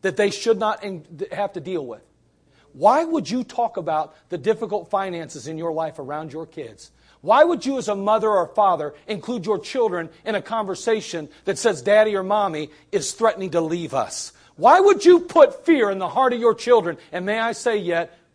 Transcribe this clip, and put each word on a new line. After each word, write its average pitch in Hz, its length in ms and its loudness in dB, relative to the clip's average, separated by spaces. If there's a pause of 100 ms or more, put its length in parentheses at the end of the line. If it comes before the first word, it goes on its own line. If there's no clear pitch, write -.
that 190 140 -4
they 208 140 2
should 214 280 -2
not 214 240 -4
en-, 180 500 -12
have 196 220 -6
to 180 60 -10
deal 160 240 -8
with. 113 180 -14 (720)
Why 233 320 2
would 330 240 -2
you 240 160 -4
talk - 320 -4
about 156 380 -4 (160)
the 175 80 -6
difficult 202 500 -4
finances 170 580 -6
in 160 120 -10
your 165 140 -6
life 156 260 -6
around 147 340 -10
your 160 140 -12
kids 117 440 -16 (320)
why 233 220 6
would 330 220 -2
you 269 120 -2
as 202 100 -6
a 208 60 -2
mother 208 360 0
or 185 180 2
father 170 460 0 (120)
include 214 380 -8
your 202 140 -2
children 180 500 -4 (160)
in 220 100 -4
a 185 80 -4
conversation 202 840 -6 (160)
that 190 140 -2
says 175 240 0
daddy 214 340 4
or 190 60 -2
mommy 185 480 -2 (220)
is 170 200 -2
threatening 196 380 -2
to 165 100 0
leave 165 320 -4
us? - 400 -6 (240)
Why 262 240 6
would 392 240 4
you 349 160 8
put - 460 4
fear 254 240 4
in 190 80 -4
the 185 100 -4
heart 247 240 2
of 240 80 -4
your 226 140 4
children? 202 420 2 (160)
And 180 140 -6
may 208 120 -2
I 226 140 -2
say 226 240 -2
yet 170 400 -4 (180)